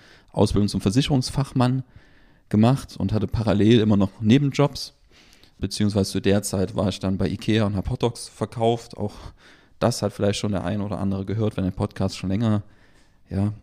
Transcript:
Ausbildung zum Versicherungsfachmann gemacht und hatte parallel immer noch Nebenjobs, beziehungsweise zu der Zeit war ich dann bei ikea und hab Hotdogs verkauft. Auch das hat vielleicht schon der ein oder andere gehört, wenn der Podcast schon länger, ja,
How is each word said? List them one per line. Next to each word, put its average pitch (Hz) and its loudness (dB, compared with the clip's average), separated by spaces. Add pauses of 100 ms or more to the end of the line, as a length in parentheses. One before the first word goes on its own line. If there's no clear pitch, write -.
(320)
Ausbildung 101 2
zum 95 -4
Versicherungsfachmann 127 0 (680)
gemacht 117 2
und 98 -2
hatte 104 0
parallel 107 4
immer 104 4
noch 98 0
Nebenjobs, 139 2 (640)
beziehungsweise 101 -2
zu 98 -4
der 98 2
Zeit 95 -4
war 98 0
ich - -6
dann 95 -2
bei 95 -2
ikea 107 0
und 98 -2
hab 92 -4
Hotdogs - -4
verkauft. 113 -4
Auch 104 -8 (680)
das 117 0
hat 101 -2
vielleicht 101 -2
schon 107 -4
der 92 -4
ein 101 -4
oder 101 -6
andere 98 -4
gehört, 104 -4
wenn 98 -2
der 90 -2
Podcast - -4
schon 92 -6
länger, 107 0 (680)
ja, 101 -2